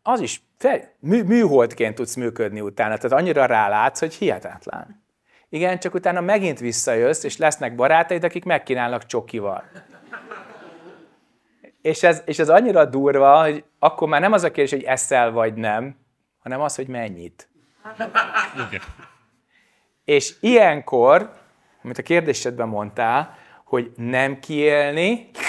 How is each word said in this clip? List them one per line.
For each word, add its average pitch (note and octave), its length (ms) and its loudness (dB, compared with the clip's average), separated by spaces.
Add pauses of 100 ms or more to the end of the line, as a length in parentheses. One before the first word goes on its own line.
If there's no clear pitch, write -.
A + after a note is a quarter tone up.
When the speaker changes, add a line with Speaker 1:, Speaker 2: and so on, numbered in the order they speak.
Speaker 1:
Az A#3 180 -2
is - 220 -8 (160)
fel-, - 400 -2
mű-, G#3 240 0
műholdként C#3 720 2
tudsz A#2 200 -8
működni A2 460 -6
utána, G#2+ 360 -4
tehát C3 220 0
annyira D3+ 280 2
rálátsz, A2 520 0
hogy D#3+ 160 -6
hihetetlen. - 880 -8 (460)
Igen, F3+ 300 -2
csak F3+ 160 -6
utána F3+ 260 -2
megint F3+ 380 -2
visszajössz, A#2+ 680 -2
és C#3+ 120 -8
lesznek C#3+ 380 -2
barátaid, E3 500 2
akik F3 200 -6
megkínálnak B2 600 -4
csokival. G#2 580 -6 (2250)
És D#3 200 -2
ez, E3+ 220 4
és - 140 -6
ez D#3 100 2
annyira F#3+ 360 6
durva, C#3 580 4
hogy D3+ 220 -2 (140)
akkor D#3 300 0
már D3+ 120 0
nem G3 120 2
az G3 100 2
a E3 80 0
kérdés, C#3 200 0
hogy C3+ 140 -4
eszel B2+ 460 0
vagy A2+ 240 -2
nem, A2+ 420 -4 (420)
hanem B2+ 220 -10
az, D3 140 -4
hogy C3+ 120 -8
mennyit. G#2 640 -12 (1040)
Speaker 2:
Igen. A2+ 260 -10 (1200)
Speaker 1:
És D3 360 0
ilyenkor, F3 920 4 (500)
amit B2 160 -12
a - 40 -8
kérdésedben B2+ 680 -2
mondtál, A2+ 680 -4 (280)
hogy A#2+ 320 -4
nem C3 420 -2
kiélni D3+ 920 -2 (180)